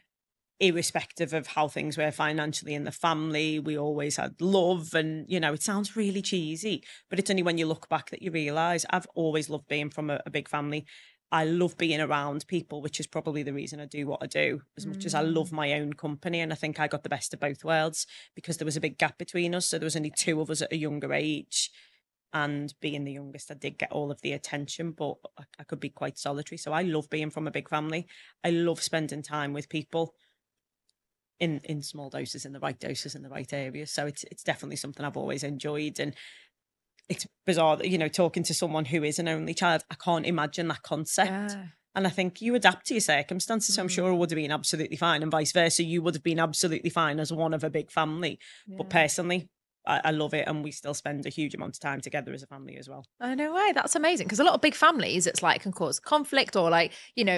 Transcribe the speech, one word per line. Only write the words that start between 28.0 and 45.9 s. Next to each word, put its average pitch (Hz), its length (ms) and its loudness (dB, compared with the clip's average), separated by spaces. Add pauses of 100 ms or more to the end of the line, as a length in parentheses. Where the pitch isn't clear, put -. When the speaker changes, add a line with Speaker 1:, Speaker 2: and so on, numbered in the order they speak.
Speaker 1:
I 180 60 2
love 170 340 2
spending 151 400 -2
time 147 300 -4
with 147 160 -8
people 160 440 -4 (1300)
in, 160 240 0
in 147 180 -6
small 143 280 -12
doses, 139 360 -8
in 139 80 -14
the 139 60 -16
right 143 200 -6
doses, 139 360 -8
in 139 80 -14
the 135 60 -18
right 135 240 -10
areas. 143 380 -8
So 147 160 -4
it's, - 240 -10
it's - 120 -18
definitely 147 320 -4
something 143 300 -8
I've 139 120 -6
always 135 260 -4
enjoyed. 147 580 -6
And 147 140 -4 (920)
it's - 180 -4 (200)
bizarre 160 320 6
that, - 120 -2
you 185 80 2
know, 156 120 2
talking 175 340 2
to 165 100 0
someone 156 320 0
who 147 180 0
is 151 160 0
an 170 100 0
only 160 240 -2
child, 165 360 4
I 156 60 -10
can't 170 300 2
imagine 165 420 0
that 156 160 -4
concept. 160 480 0
Speaker 2:
Yeah. 202 320 -4 (320)
Speaker 1:
And 190 100 2
I 185 40 4
think 180 320 0
you 233 140 2
adapt 196 320 4
to 302 80 0
your 214 60 2
circumstances. 180 720 2
So 214 60 0
I'm 185 60 -2
Speaker 2:
Mm. 180 40 -2
Speaker 1:
sure 180 200 2
I 180 40 6
would 175 160 4
have 165 40 -2
been 151 160 -2
absolutely 156 460 -2
fine, 160 260 4
and 156 80 0
vice 156 220 2
versa. 170 300 6
You 165 180 2